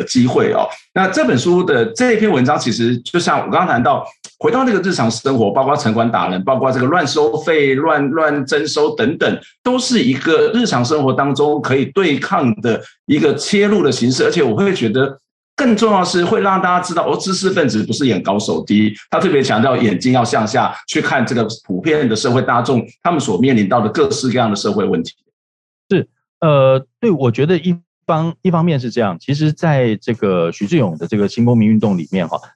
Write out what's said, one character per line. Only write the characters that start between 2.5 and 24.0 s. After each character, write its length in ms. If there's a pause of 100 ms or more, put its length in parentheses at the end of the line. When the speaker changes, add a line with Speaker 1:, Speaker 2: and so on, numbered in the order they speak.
Speaker 1:
其 140
实 280
就 200
像 200
我 120
刚 40
刚 120
谈 160
到， 240 (320)
回 140
到 100
那 100
个 60 (100)
日 40
常 180
生 260
活， 140
包 140
括 100
城 180
管 200
打 160
人， 160
包 160
括 100
这 80
个 80
乱 180
收 340
费、 360
乱， 360
乱 360
征 220
收 260
等 240
等， 180 (280)
都 120
是 240
一 140
个 400
日 100
常 200
生 180
活 100
当 220
中 260
可 160
以 100
对 300
抗 440
的 200 (260)
一 120
个 160
切 320
入 160
的 80
形 180
式。 140
而 80
且 140
我 100
会 180
觉 160
得 300 (380)
更 200
重 160
要 80
的 40
是 200
会 160
让 200
大 80
家 160
知 80
道， 140
哦， 100
知 160
识 160
分 200
子 160
不 80
是 160
眼 120
高 160
手 280
低， 280 (160)
他 120
特 100
别 100
强 220
调 140
眼 220
睛 140
要 120
向 200
下 300 (140)
去 120
看 240
这 80
个 140 (180)
普 160
遍 280
的 80
社 160
会 100
大 180
众， 240 (200)
他 80
们 80
所 180
面 180
临 120
到 120
的 100
各 200